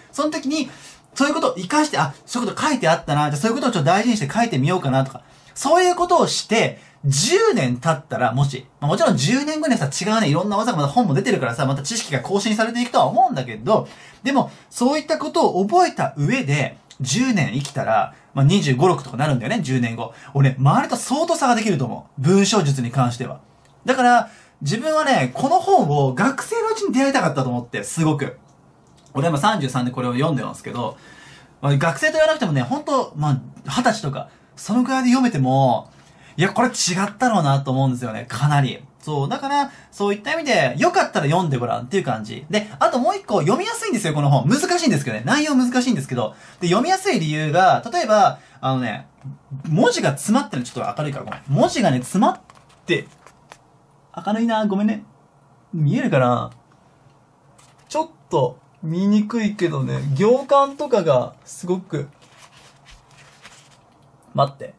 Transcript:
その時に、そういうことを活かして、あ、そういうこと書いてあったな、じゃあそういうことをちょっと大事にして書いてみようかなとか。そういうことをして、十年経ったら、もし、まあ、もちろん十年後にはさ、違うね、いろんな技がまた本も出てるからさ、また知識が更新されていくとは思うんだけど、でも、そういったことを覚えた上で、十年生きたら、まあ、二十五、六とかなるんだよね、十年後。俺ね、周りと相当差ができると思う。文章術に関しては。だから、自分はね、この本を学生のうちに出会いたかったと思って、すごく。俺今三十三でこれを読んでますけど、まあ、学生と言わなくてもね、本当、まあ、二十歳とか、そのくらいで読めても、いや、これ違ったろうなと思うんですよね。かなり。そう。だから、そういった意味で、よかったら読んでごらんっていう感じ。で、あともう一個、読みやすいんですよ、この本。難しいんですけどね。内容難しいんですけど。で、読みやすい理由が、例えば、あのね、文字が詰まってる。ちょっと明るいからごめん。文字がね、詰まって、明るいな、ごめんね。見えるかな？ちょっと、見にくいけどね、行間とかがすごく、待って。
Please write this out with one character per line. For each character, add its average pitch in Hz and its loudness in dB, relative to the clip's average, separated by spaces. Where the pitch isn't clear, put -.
そ 277 -4
の 302 -2
時 302 -6
に、 277 -4
そ 269 0
う 285 2
い - 0
う - -4
こ 330 -4
と 294 2
を - -2
活 180 -8
か 302 2
し 294 -2
て、 - -2
あ、 143 -2
そ - -8
う 240 -4
い - -2
う 196 -4
こ - -6
と - -2
書 302 2
い 262 0
て 170 0
あ 160 6
っ 165 -2
た 147 -2
な、 147 2
じ 143 -4
ゃ 143 -4
あ - -10
そ 220 0
う - 0
い 233 0
う - -4
こ 285 -6
と 302 -2
を - 0
ち - -2
ょ - 0
っ - 0
と 139 0
大 196 4
事 247 2
に 226 2
し - -4
て 135 -4
書 220 0
い 233 0
て 175 -2
み 135 2
よ 185 2
う - -8
か 135 -2
な 135 2
と 135 -8
か。 - -18
そ 320 2
う 370 4
い 359 4
う 359 0
こ 349 0
と 349 4
を 208 2
し - -6
て、 208 0
十 147 2
年 127 0
経 156 0
っ - -20
た 120 -6
ら、 110 0
も 135 2
し、 139 -4
ま 147 -6
あ、 - 0
も 160 0
ち 330 0
ろ 302 4
ん 175 2
十 208 0
年 311 -4
後 302 -2
に 262 2
は 214 0
さ、 143 -2
違 170 -6
う 226 2
ね、 190 2
い 139 2
ろ 170 0
ん 208 -4
な 208 -2
技 220 0
が 175 -2
ま 147 0
た 143 0
本 240 2
も 135 0
出 - 0
て 208 0
る 165 0
か 127 -2
ら 120 -4
さ、 143 -2
ま 135 0
た - -6
知 226 -6
識 - -8
が 135 -2
更 196 -2
新 214 -2
さ 220 0
れ 226 -2
て 240 -2
い 247 -2
く - -8
と 277 2
は 143 4
思 302 2
う 285 -8
ん - -6
だ 135 -4
け 117 -10
ど、 131 0
で 254 -2
も、 269 0
そ 254 0
う 311 0
い - -4
っ - -20
た 311 -2
こ 311 -6
と 302 4
を 185 0
覚 349 4
え - -8
た 143 -4
上 208 0
で、 139 -2
十 226 0
年 135 0
生 139 -2
き 139 -8
た 104 -4
ら、 104 0
ま 139 2
あ、 - 6
二 185 4
十 139 0
五、 147 4
六 175 2
と - -16
か 117 -10
な 139 -2
る 147 0
ん 120 -2
だ 110 -6
よ 143 -4
ね、 214 -2
十 131 -2
年 117 -2
後。 120 -10
俺 139 4
ね、 135 -4
周 160 4
り 330 -6
と - -4
相 285 -2
当 339 0
差 285 0
が 240 4
で 220 0
き 220 -2
る 185 2
と 127 -2
思 107 -10
う。 135 -6
文 190 6
章 202 2
術 139 0
に 117 -4
関 127 2
し - -6
て 123 -8
は。 - -12
だ 254 0
か 254 2
ら、 240 4
自 151 -4
分 311 -2
は 311 2
ね、 247 2
こ 262 -2
の 349 4
本 349 4
を 139 2
学 262 0
生 453 -4
の 427 -2
う 440 -2
ち - -8
に 349 -2
出 254 2
会 277 2
い - 0
た 262 2
か 160 2
っ 139 -4
た 139 0
と 131 -4
思 120 -4
っ - -16
て、 110 -8
す 165 -4
ご 156 2
く。 - -8
俺 156 -2
今 151 0
三 208 2
十 135 -4
三 123 -2
で 123 -4
こ 127 -6
れ 123 -4
を 123 -2
読 143 0
ん 147 0
で - -6
ま - -10
す - -18
け - -12
ど、 120 -8
ま 143 0
あ、 143 2
学 156 0
生 311 0
と 311 0
言 311 2
わ 311 4
な 320 2
く 311 -6
て 233 -2
も 165 -2
ね、 139 2
本 262 -4
当、 277 -2
ま 151 0
あ、 131 0
二 240 -2
十 - 2
歳 - -2
と 139 -6
か、 - -12
そ - -4
の 247 4
く 262 -2
ら 262 0
い 262 0
で 247 4
読 254 4
め 247 4
て 151 -2
も、 131 2
い 147 0
や、 196 2
こ 240 0
れ 254 2
違 - -6
っ 202 -6
た 254 2
ろ 214 2
う - 2
な 139 2
と 139 -4
思 135 2
う - 2
ん 127 0
で 123 -6
す 123 -8
よ 113 -6
ね。 107 -12
か 127 -2
な 147 2
り。 123 -2
そ 143 -4
う。 - -4
だ 247 -4
か 277 -8
ら、 277 0
そ 202 -4
う 202 0
い 208 -6
っ - -20
た 285 -8
意 320 -2
味 330 -6
で、 160 0
よ 330 2
か 381 2
っ - -10
た 190 -4
ら 147 0
読 175 2
ん 156 -2
で 135 0
ご 120 -4
ら 113 -4
ん 120 -10
っ 123 -12
て 196 -2
い - 2
う - -2
感 110 -4
じ。 110 -14
で、 208 -2
あ 330 2
と 311 -2
も 277 0
う 403 0
一 392 -12
個、 202 0
読 185 2
み 381 -6
や 480 -4
す 453 -8
い 427 -4
ん - -4
で 240 0
す - -4
よ、 151 -2
こ 147 -2
の 143 4
本。 139 4
難 262 4
し 339 -2
い 302 2
ん - 4
で 165 2
す 139 -4
け 123 -6
ど 110 -4
ね。 113 -8
内 285 2
容 302 0
難 254 2
し 247 -6
い - 4
ん - 0
で 151 -2
す 135 -8
け 131 -8
ど。 113 -4
で、 180 0
読 196 2
み 311 -2
や 381 2
す 381 0
い 214 0
理 156 -2
由 156 -2
が、 175 4
例 339 0
え - -4
ば、 214 4
あ 131 -2
の 131 -2
ね、 110 -8
文 190 2
字 359 -2
が 170 2
詰 202 0
ま 277 -2
っ - -16
て 151 -10
る。 127 -4
ち 120 -14
ょ 113 -6
っ 95 -6
と 101 -6
明 151 -4
る 147 -6
い - -6
か 143 -10
ら 135 -12
ご 107 -14
め - -10
ん。 - -16
文 196 4
字 311 -2
が 185 4
ね、 127 2
詰 185 0
ま 349 4
っ - -14
て、 180 -2
明 196 -6
る 220 -2
い 233 2
な、 220 0
ご 196 -2
め 208 0
ん - 4
ね。 220 -2
見 156 0
え 302 -2
る 262 -2
か 151 2
な？ 123 0
ち - -8
ょ 311 -2
っ 320 -14
と、 139 0
見 175 -2
に 208 4
く 220 -4
い 208 -2
け 175 0
ど 143 -4
ね、 131 -4
行 233 4
間 277 2
と 294 -6
か 208 2
が 127 2
す - -16
ご 180 -2
く、 143 -8
待 139 0
っ - -20
て。 - -16